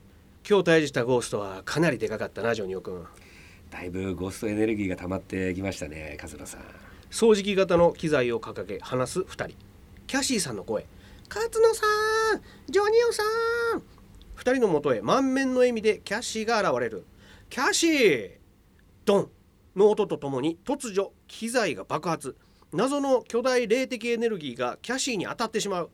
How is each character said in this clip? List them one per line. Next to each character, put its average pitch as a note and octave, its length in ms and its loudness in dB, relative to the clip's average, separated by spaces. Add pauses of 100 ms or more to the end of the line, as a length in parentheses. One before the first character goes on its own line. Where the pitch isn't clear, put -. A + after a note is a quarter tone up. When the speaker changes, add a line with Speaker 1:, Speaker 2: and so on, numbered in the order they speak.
(500)
Speaker 1:
今 G3+ 100 6
日 F3+ 40 2
退 E3 180 6
治 D3 60 0
し C3 40 -8
た C3 120 -2
ゴ B2 160 2
ー - 20 -6
ス - 80 -8
ト A#2 100 -2
は F#2+ 260 -8
か - 160 -2
な E3 100 4
り A#2 80 -4
で A2 80 -2
か G#2+ 100 -4
か G2 100 -6
っ - 20 -8
た G2+ 120 -10
な、 A#2 140 0
ジ G#2+ 80 -6
ョ - 20 -6
ニ F#2+ 100 -6
オ F2+ 60 -8
君。 F2+ 240 -10 (640)
Speaker 2:
だ - 140 -12
い F2+ 60 -8
ぶ F#2+ 260 -4
ゴ F#2 140 -4
ー - 20 -10
ス - 80 -12
ト A2+ 80 -4
エ G#2 80 -2
ネ A2 100 2
ル A2 100 2
ギ G#2 100 -2
ー - 20 -2
が F2+ 80 -2
溜 F2+ 140 -8
ま F#2+ 80 -2
っ - 20 -4
て F#2 340 -4
き F2+ 80 -6
ま G2 100 -4
し - 80 -8
た D#2 100 -8
ね、 D2+ 300 -12
勝 - 200 -14
野 - 80 -16
さ - 120 -16
ん。 - 20 -18 (500)
Speaker 1:
掃 A3 240 6
除 G3+ 80 -2
機 G3+ 120 0
型 F#3 200 2
の E3+ 160 6
機 - 160 -4
材 B2+ 240 2
を A#2 80 -2
掲 G#2 240 -10
げ F#2+ 160 -8
話 B2+ 320 -2
す F3+ 140 -2
二 - 200 -8
人。 E2+ 120 -14 (500)
キ - 80 -4
ャ C4+ 80 0
シ C4 140 0
ー - 20 0
さ C3 140 -4
ん - 20 -8
の F#2+ 80 -10
声。 - 240 -4 (420)
勝 A4 320 -2
野 A4+ 140 8
さ A4 100 -2 (520)
ん、 - 40 -8 (300)
ジ F#4 80 4
ョ G#4 100 2
ニ A4+ 140 6
オ A#4 80 2
さ - 100 -2 (540)
ん。 - 80 -6 (500)
二 - 200 0
人 C4+ 80 0
の A3 60 4
も D3+ 140 2
と C#3 140 2
へ G2+ 60 -4
満 B3+ 320 2
面 C4 200 0
の B3+ 60 2
笑 B3 140 4
み A3+ 80 -4
で G#3 220 0
キ - 100 -6
ャ A3+ 80 -2
シ A3 220 -6
ー - 20 -8
が A3 160 0 (100)
現 B2 80 2
れ A#2+ 100 0
る。 G2+ 160 -10 (440)
キ - 100 -8
ャ D4 140 2
シ E4 180 2
ー、 D#3 400 4 (760)
ド G3+ 140 6
ン - 120 -4 (440)
の G3+ 160 8
音 G#3 160 0
と D#3+ 100 -4
と C#3+ 120 -6
も C3 120 -2
に E3 240 -2
突 B3+ 300 -4
如 G3 160 -2 (160)
機 - 220 -10
材 A3 260 0
が F#2+ 80 -10
爆 D#3 260 -4
発。 C#3+ 260 -6 (380)
謎 C4+ 260 0
の C4 240 2
巨 A#3 180 -4
大 B3 240 2
霊 B3 220 2
的 A#3+ 220 -6
エ A#3 80 0
ネ A#3 100 0
ル A3 100 -2
ギ D3 120 -8
ー A#2 60 -8
が B2+ 260 -4
キ - 100 -6
ャ C4 80 -2
シ C4 140 -2
ー - 20 -2
に E3+ 100 -2
当 G2+ 100 -6
た A#3 100 -2
っ A3 40 -4
て A3 120 -2
し G3+ 80 -4
ま F3+ 120 -2
う。 E3 120 -8